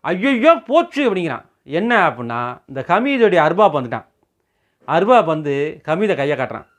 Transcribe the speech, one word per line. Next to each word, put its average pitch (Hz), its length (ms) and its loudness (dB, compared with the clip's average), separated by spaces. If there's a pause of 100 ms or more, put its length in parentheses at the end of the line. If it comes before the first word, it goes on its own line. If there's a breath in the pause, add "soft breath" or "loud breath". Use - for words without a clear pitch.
"ஐயையோ, 233 540 2
போச்சு" 285 600 -2
அப்படிங்கிறான். 165 300 -6 (200)
என்ன 190 440 0
அப்படின்னா, 120 580 -8
இந்த 135 220 -10
ஹமீதுடைய 220 540 2
அர்பாப் 170 340 2
வந்துட்டான். 123 300 -6 (800)
அர்பாப் 196 380 4
வந்து 151 600 -4
ஹமீதை 180 320 -2
கையை 139 200 -2
காட்டுறான். 117 300 -8 (120)